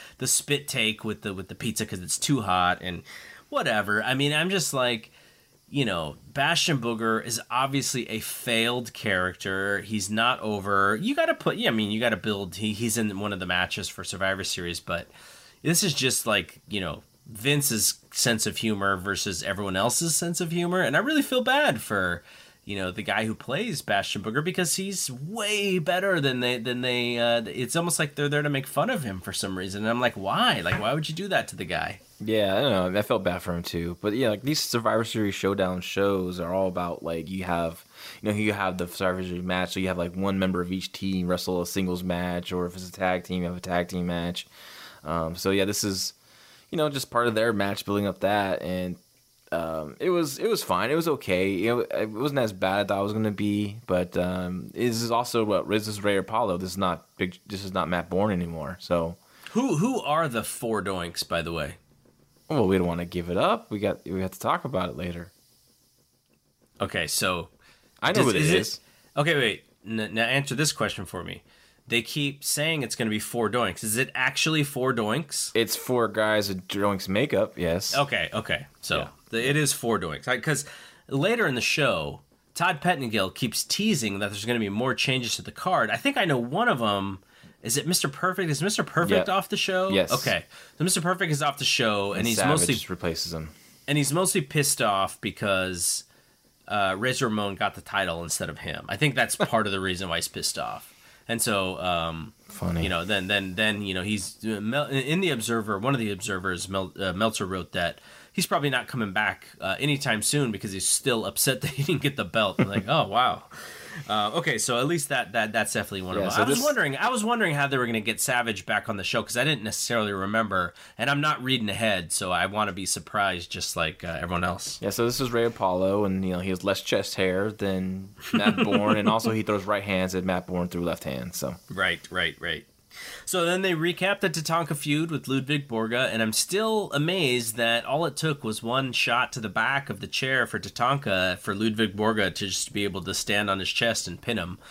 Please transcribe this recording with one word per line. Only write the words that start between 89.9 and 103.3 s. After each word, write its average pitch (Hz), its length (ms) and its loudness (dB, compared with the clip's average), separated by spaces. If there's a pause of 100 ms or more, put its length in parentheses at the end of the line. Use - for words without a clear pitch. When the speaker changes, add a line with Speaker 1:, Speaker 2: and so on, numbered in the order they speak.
Speaker 1:
Okay. 92 320 2 (340)
So 151 60 0
Mister 180 160 2
Perfect 180 320 2
is 143 100 0
off 143 160 0
the 135 60 -4
show, 104 480 4
and 92 80 0
Speaker 2:
And 113 80 2
Speaker 1:
he's 110 80 2
Speaker 2:
Savage 95 140 4
Speaker 1:
mostly 87 240 4
Speaker 2:
just - 160 -6
replaces 87 420 -2
him. 80 160 -6 (400)
Speaker 1:
and 143 100 2
he's 139 140 2
mostly 185 280 2
pissed 143 420 0
off 98 380 2
because, 92 840 0 (640)
uh, 98 300 2
Razor 127 300 0
Ramon 104 280 -2
got 101 180 -2
the 98 60 -16
title 90 420 -2
instead 85 280 -4
of 78 80 -10
him. - 300 -8
I 98 80 -4
think 143 200 2
that's 120 200 2
Speaker 2:
<laughs> - 0 -
Speaker 1:
part 110 300 2
of 98 60 -2
the 95 80 0
reason 92 280 -2
why 85 100 0
he's 85 100 -4
pissed - 300 -4
off. 55 340 -6 (360)
And 117 140 0
so, 95 380 0
um, 82 540 -2 (140)
Speaker 2:
Funny. 87 360 -2
Speaker 1:
you 95 40 2
know, 87 160 0
then, 95 220 0
then, 95 300 -2